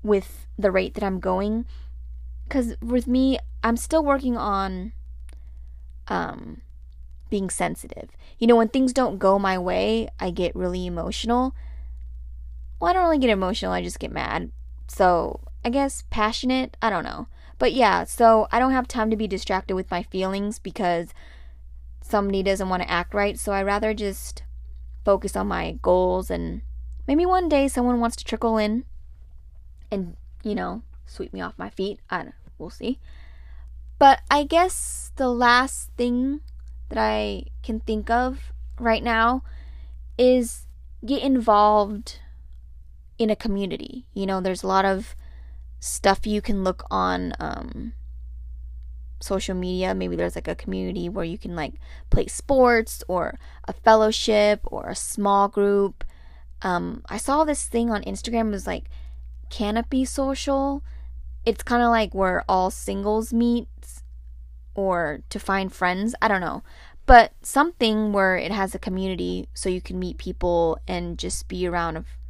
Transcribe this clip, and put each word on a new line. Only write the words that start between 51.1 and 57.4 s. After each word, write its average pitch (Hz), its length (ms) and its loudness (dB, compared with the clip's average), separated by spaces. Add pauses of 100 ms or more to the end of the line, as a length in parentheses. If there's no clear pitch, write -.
you 165 120 -6
can, 175 180 -10
like, 147 180 -6 (360)
play - 180 4
sports 240 800 4
or 180 300 -2 (280)
a - 80 -6
fellowship 214 920 6
or - 220 -6
a - 80 -6
small 202 540 4
group. 202 560 2 (560)
Um, 175 480 -2
I 202 80 -6
saw 277 260 2